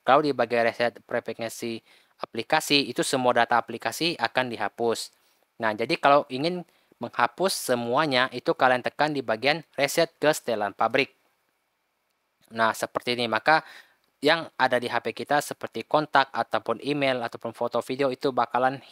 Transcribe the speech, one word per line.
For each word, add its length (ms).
Kalau 160
di 80
bagian 320
reset 400
preferensi 800
aplikasi, 640
itu 160
semua 320
data 240
aplikasi 560
akan 320
dihapus. 640
Nah, 160
jadi 240
kalau 320
ingin 320
menghapus 480
semuanya, 800
itu 240
kalian 320
tekan 240
di 80
bagian 400
reset 480
ke 80
setelan 400
pabrik. 480
Nah, 160
seperti 480
ini. 80
Maka 400
yang 320
ada 240
di 80
H 160
P 80
kita 320
seperti 400
kontak 480
ataupun 480
email 480
ataupun 240
foto 320
video 320
itu 160
bakalan 480